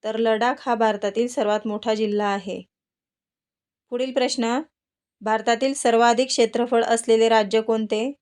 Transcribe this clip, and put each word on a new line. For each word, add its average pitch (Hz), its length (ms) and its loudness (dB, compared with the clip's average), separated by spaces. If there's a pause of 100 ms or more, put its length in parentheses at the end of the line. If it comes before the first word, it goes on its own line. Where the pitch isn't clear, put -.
तर 220 120 -4
लडाख 226 420 2
हा 240 160 -2
भारतातील 220 540 0
सर्वात 214 380 0
मोठा 214 280 -2
जिल्हा 208 320 -2
आहे. 196 360 -6 (1300)
पुढील 254 220 -6
प्रश्न, 247 480 -2 (600)
भारतातील 226 540 0
सर्वाधिक 240 540 2
क्षेत्रफळ 233 560 0
असलेले 226 440 2
राज्य 220 320 2
कोणते? 220 600 -2